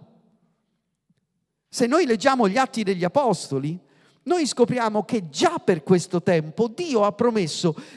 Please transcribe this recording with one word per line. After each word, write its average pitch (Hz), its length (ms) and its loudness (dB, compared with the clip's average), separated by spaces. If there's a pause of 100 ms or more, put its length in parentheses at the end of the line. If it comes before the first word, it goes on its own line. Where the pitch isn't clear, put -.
(1700)
Se - 200 -2
noi 320 180 2
leggiamo 247 420 2
gli 190 120 0
Atti 262 240 -2
degli 180 220 -2
Apostoli, 180 760 -2 (440)
noi 320 220 0
scopriamo 226 580 0
che 190 260 -4
già 311 280 0
per 170 240 0
questo 180 400 0
tempo 170 460 0
Dio 247 340 -2
ha 208 80 2
promesso 202 640 0 (220)